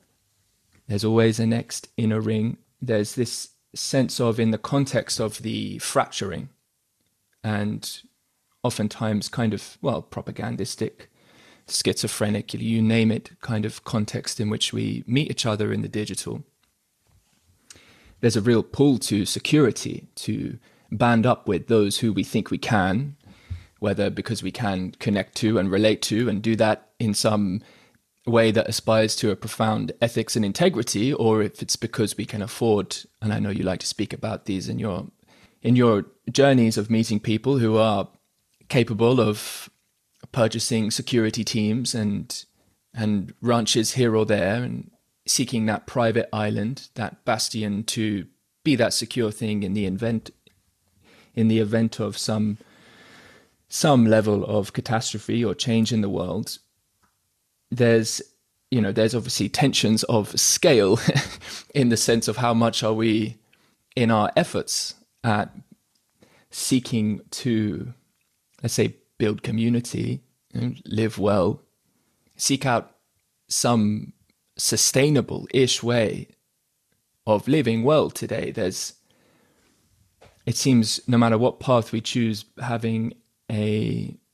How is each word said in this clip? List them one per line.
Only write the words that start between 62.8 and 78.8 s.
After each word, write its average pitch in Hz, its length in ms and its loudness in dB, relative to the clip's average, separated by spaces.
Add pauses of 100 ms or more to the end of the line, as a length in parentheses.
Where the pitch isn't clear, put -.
are 110 100 2
we 110 460 2 (580)
in 117 140 4
our 107 260 4
efforts - 580 -2 (300)
at 107 260 0 (1000)
seeking 110 680 -2 (100)
to, 113 600 -2 (720)
let's 120 120 -4
say, 113 220 0 (220)
build 107 240 0
community, 117 800 -2 (300)
you 120 80 -6
know, 123 140 -4 (100)
live 110 340 -2
well, 101 440 2 (760)
seek 139 300 -2
out 117 300 0 (520)
some 110 640 2 (440)
sustainable-ish - 1300 2
way 113 460 0 (1000)
of 107 220 2
living 117 340 2
well 131 280 4
today. - 420 -6
There's, - 420 -4 (1500)